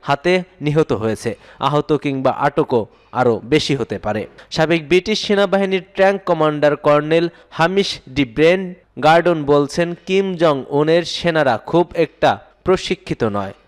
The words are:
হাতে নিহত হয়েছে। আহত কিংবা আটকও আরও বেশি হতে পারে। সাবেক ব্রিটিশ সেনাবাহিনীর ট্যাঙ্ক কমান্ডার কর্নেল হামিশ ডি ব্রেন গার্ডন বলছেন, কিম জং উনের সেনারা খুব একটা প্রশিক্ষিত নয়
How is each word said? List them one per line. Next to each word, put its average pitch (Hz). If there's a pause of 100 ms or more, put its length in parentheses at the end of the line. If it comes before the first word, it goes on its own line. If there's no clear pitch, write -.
হাতে 156 (320)
নিহত 151 (100)
হয়েছে। 110 (360)
আহত 147 (140)
কিংবা 135 (160)
আটকও 139 (380)
আরও 123 (200)
বেশি 156
হতে 110
পারে। 107 (340)
সাবেক 160
ব্রিটিশ 185 (100)
সেনাবাহিনীর 196 (140)
ট্যাঙ্ক 196 (100)
কমান্ডার 151 (140)
কর্নেল 156 (320)
হামিশ 185 (260)
ডি 139 (100)
ব্রেন 170 (440)
গার্ডন 165 (120)
বলছেন, 147 (200)
কিম 196 (160)
জং 156 (240)
উনের 160 (140)
সেনারা 156 (140)
খুব 170 (180)
একটা 143 (340)
প্রশিক্ষিত - (160)
নয় 95 (140)